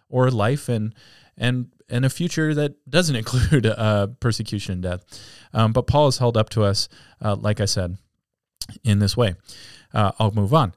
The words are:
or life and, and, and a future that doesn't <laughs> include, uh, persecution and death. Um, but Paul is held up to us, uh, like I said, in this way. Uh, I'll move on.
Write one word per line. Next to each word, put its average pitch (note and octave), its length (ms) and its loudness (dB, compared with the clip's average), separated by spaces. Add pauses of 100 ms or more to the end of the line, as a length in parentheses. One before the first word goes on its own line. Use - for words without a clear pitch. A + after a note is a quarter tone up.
or B2+ 240 2
life A#2+ 360 0
and, A2 240 -2 (440)
and, B2 340 -2 (180)
and B2 160 -2
a C3 60 2
future D#3+ 440 -2
that D3 360 -4
doesn't D#3 260 2
<laughs> A2 60 -2
include, A#2 440 2
uh, G#2+ 420 2 (100)
persecution G#2+ 540 -4
and F2+ 100 -6
death. F2+ 220 -6 (500)
Um, A2+ 180 2
but A#2+ 140 0
Paul D3 220 4
is C3 100 -2
held A#2+ 180 0
up G#2+ 140 0
to A2 140 0
us, G2 240 0 (340)
uh, G#2 140 -2
like G#2 240 -2
I G2+ 60 0
said, F#2 300 -4 (880)
in G2+ 160 2
this G2+ 180 2
way. G#2 200 0 (580)
Uh, G#2 240 2
I'll G#2+ 140 2
move G#2 200 0
on. C#3 240 2